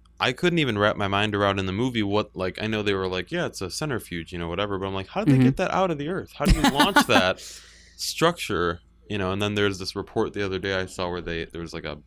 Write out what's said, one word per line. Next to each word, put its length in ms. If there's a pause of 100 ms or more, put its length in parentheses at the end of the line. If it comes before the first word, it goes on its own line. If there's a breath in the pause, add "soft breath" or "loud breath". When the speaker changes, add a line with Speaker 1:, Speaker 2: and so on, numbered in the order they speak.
(200)
Speaker 1:
I 120
couldn't 280
even 180
wrap 200
my 100
mind 280
around 240
in 80
the 40
movie 320
what, 320
like, 260
I 60
know 140
they 140
were 120
like, 240
"Yeah, 140
it's 160
a 80
centrifuge," 640
you 60
know, 100
whatever. 300
But 80
I'm 80
like, 140
"How 140
did 80
they 60
Speaker 2:
Mm-hmm. 80
Speaker 1:
get 120
that 140
out 200
of 80
the 100
earth? 260
How 100
do 100
you 80
launch 320
Speaker 2:
<laughs> 120
Speaker 1:
that 320 (560 loud breath)
structure?" 840 (300)
You 80
know, 140
and 100
then 140
there's 240
this 160
report 380
the 100
other 160
day 140
I 120
saw 240
where 120
they, 240
there 160
was, 120
like, 120
a 220